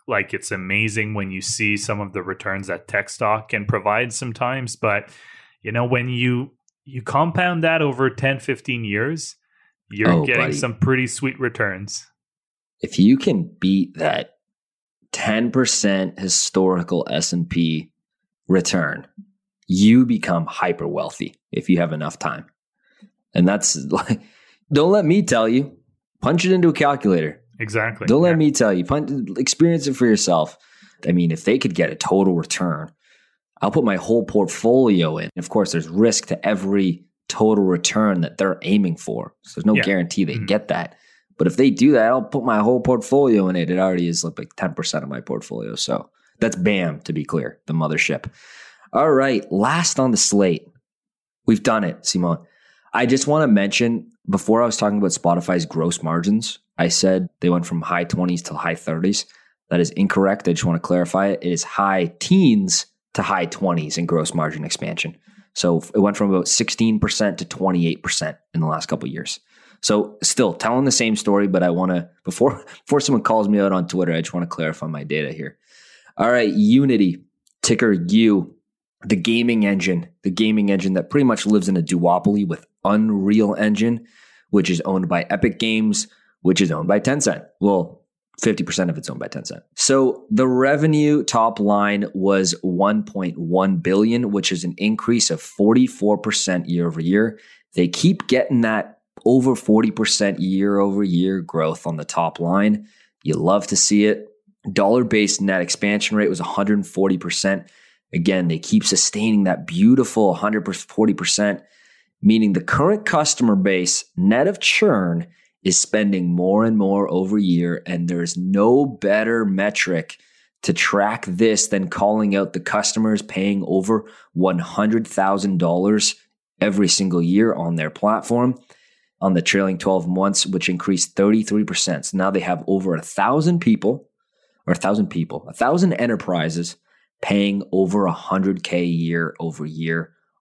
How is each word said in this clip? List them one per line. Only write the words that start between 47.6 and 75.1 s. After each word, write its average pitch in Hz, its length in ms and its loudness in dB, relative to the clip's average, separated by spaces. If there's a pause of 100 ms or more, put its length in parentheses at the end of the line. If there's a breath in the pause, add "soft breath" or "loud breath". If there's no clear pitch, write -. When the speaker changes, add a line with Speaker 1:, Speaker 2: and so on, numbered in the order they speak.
Speaker 2:
the 80 80 -6
mothership. 78 520 -2 (640 loud breath)
All 151 200 4
right, 135 400 2
last 135 480 0
on 131 120 2
the 104 60 2
slate. 95 500 2 (800)
We've 104 160 4
done 110 200 2
it, 80 220 -6
Simone. 87 320 0 (560 soft breath)
I 123 140 2
just 135 180 2
wanna 147 220 2
mention, 107 640 0 (180)
before 107 320 2
I 120 60 4
was 110 100 -4
talking 104 220 0
about 98 120 2
Spotify's 87 540 0
gross 82 380 -4
margins, 87 560 -2 (180)
I 85 120 0
said 92 400 0 (100)
they 87 100 0
went 87 160 0
from 85 160 -6
high 87 220 -2
twenties 87 400 -2
to - 100 -12
high 80 220 -6
thirties. 85 500 -4 (460 soft breath)
That 87 80 0
is 85 120 0
incorrect. 98 560 0
I 90 40 2
just 80 140 -2
wanna 85 140 0
clarify 90 500 0
it. 95 120 -2
It 90 100 -2
is 85 120 -4
high 95 560 -2
teens 117 640 2 (300)
to 101 80 -2
high 92 220 -2
twenties 85 520 -4
in 85 80 -4
gross 82 300 -2
margin 78 280 -4
expansion. - 540 -8 (380 soft breath)
So 85 260 0 (140)
it 110 40 0
went 101 160 4
from 104 140 0
about 92 180 0
sixteen 113 520 0
percent 104 400 -2
to 90 60 -8
twenty-eight 87 580 -2
percent - 340 -6 (160)
in 82 80 -2
the 80 60 0
last 78 180 -6
couple 71 240 -6
of 69 40 -10
years. - 260 -12 (420 soft breath)
So - 420 0
still 104 300 2
telling 123 320 0
the 131 60 2
same 113 260 0
story, 101 300 2
but 92 140 2
I 90 80 2
wanna, 90 400 -2 (140)
before, 120 400 0 (100)
<laughs> - 120 -20
before 143 160 2
someone 127 200 0
calls 107 280 2
me 104 100 2
out 98 140 2
on 92 120 0
Twitter, 87 280 -2
I 82 80 -2
just - 120 -10
wanna 87 140 -4
clarify 78 400 -6
my 76 160 -10
data 73 300 -4